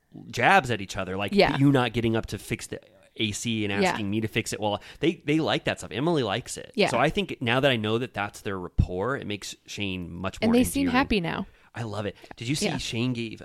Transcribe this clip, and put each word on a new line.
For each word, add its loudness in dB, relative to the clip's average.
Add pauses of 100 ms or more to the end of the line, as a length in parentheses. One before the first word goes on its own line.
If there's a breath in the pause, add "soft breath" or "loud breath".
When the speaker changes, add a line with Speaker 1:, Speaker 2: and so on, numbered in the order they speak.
(320)
Speaker 1:
jabs 4
at 0
each -10
other, -4
like -2
Speaker 2:
Yeah. 4
Speaker 1:
you 8
not 4
getting 2
up -2
to -6
fix -8
the -10 (400)
A 0
C -2
and 0
Speaker 2:
Yeah. 4
Speaker 1:
asking -2
me 0
to -2
fix -2
it. -6
Well, 0 (200 loud breath)
they, 0
they 2
like 0
that -2
stuff. -12
Emily 2
likes -2
it. -14
Speaker 2:
Yeah. 4
Speaker 1:
So 2
I 4
think -2
now 2
that 4
I 2
know 0
that -4
that's -6
their -4
rapport, 0
it -8
makes -8 (100)
Shane -6
much -6
more 0
Speaker 2:
And 4
they 6
seem 0
Speaker 1:
endearing. 0
Speaker 2:
happy 2
now. -4 (260 soft breath)
Speaker 1:
I -8
love -4
it. -4 (200 loud breath)
Did -8
you 0
see 0
Speaker 2:
Yeah. -2
Speaker 1:
Shane -2
gave, -6